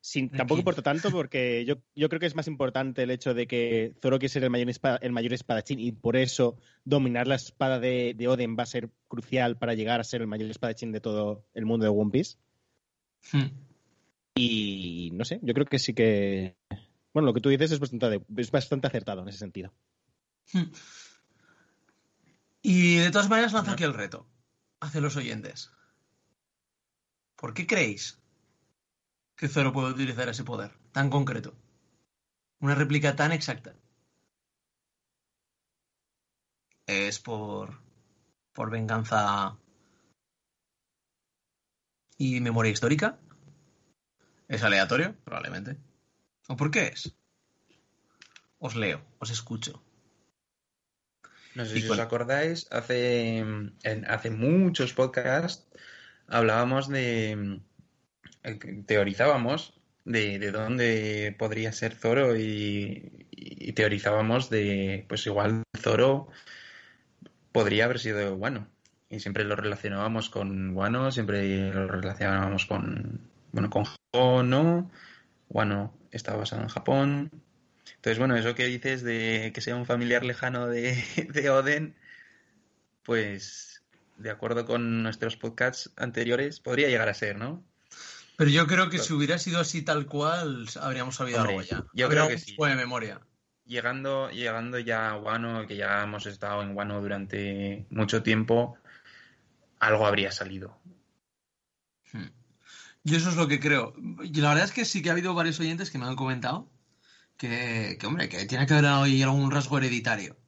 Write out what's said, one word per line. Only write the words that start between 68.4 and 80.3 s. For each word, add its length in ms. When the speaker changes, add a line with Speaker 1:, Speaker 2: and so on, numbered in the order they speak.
Speaker 3:
Y 120
siempre 240
lo 100
relacionábamos 720
con 460
Wano, 360
siempre 600
lo 160
relacionábamos 800
con, 640
bueno, 160
con 160
Japón, 640
¿no? 420
Wano 500
estaba 280
basado 240
en 40
Japón. 640
Entonces, 220
bueno, 160
eso 200
que 100
dices 380
de 500
que 80
sea 140
un 100
familiar 400
lejano 420